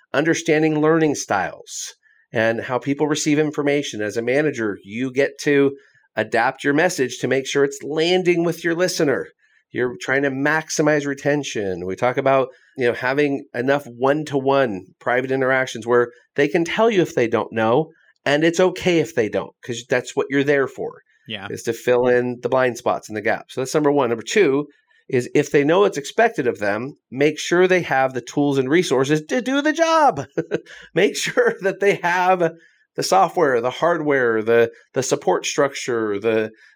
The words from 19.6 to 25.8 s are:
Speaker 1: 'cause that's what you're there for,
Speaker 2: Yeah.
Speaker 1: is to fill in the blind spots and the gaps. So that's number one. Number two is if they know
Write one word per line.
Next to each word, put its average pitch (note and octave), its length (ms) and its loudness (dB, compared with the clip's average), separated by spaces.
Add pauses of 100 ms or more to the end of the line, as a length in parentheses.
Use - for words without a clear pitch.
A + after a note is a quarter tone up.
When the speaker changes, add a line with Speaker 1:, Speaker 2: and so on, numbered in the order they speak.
Speaker 1:
'cause A#2+ 240 -10
that's B2 280 -4
what C3+ 140 -2
you're C#3 140 0
there C#3 240 2
for, - 340 -10 (260)
Speaker 2:
Yeah. G2+ 240 -12
Speaker 1:
is G#2+ 120 -10
to A#2 100 -2
fill B2 340 0
in B2 340 0
the A#2 80 -6
blind B2+ 280 0
spots - 320 -4
and G#2+ 60 -10
the G#2 60 -6
gaps. G#2 320 -4
So B2+ 80 -6
that's C3 120 -6
number D3+ 180 2
one. C3+ 180 2
Number A2+ 140 -4
two D3 440 2 (400)
is C3 280 -2
if D3 160 0
they D3 120 4
know F3 220 4